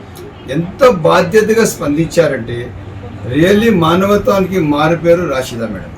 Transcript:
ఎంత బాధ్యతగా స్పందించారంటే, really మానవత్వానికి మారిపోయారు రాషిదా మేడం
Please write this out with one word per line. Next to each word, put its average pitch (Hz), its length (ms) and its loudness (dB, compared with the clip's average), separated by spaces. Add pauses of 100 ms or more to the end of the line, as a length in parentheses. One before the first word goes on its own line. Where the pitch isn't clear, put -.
(520)
ఎంత 190 380 2
బాధ్యతగా 190 760 2
స్పందించారంటే, 143 1080 -2 (600)
really 208 420 4
మానవత్వానికి 185 840 2
మారిపోయారు 160 720 2
రాషిదా 123 380 -4
మేడం 92 300 -10